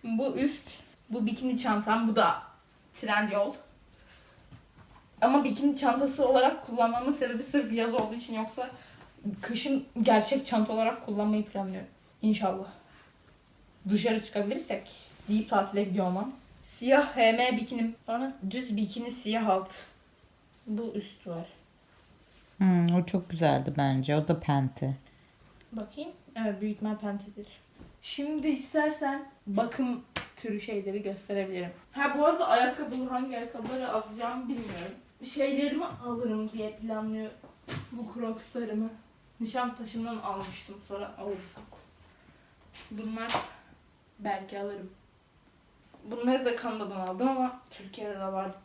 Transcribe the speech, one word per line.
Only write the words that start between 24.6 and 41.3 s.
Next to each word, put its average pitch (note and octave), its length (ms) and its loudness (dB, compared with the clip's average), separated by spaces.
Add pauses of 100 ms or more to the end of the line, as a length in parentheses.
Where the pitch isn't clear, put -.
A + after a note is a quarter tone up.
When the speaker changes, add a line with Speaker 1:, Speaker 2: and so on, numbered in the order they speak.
Speaker 1:
Bakayım. A3+ 400 -10 (240)
Evet, G#3 260 -2
büyük G#3+ 140 -2
ihtimal G#3+ 220 -4
Penti'dir. G#3 500 -8 (560)
Şimdi D4 440 -4
istersen D4 800 0 (220)
bakım A#3 560 0 (320)
türü G#3 260 -6
şeyleri G3+ 420 -4
gösterebilirim. G3 680 -4 (220)
Ha, C#4+ 260 0
bu D4 80 6
arada E4+ 220 4
ayakkabı, B3 640 2
hangi B3+ 280 -2
ayakkabıları B3 540 -6
alacağımı A3+ 520 -4
bilmiyorum. G#3 520 -6 (280)
Şeylerimi C#4+ 600 0
alırım A3+ 680 -4
diye G#3+ 260 -6
planlıyorum. A3 600 -6 (540)
Bu A#3+ 220 -10
Crocs'larımı A3+ 760 -4 (500)
Nişantaşı'ndan A#3 800 -4
almıştım. G3+ 580 -8 (120)
Sonra G3+ 300 -10
alırsam. F#3 460 -10 (1300)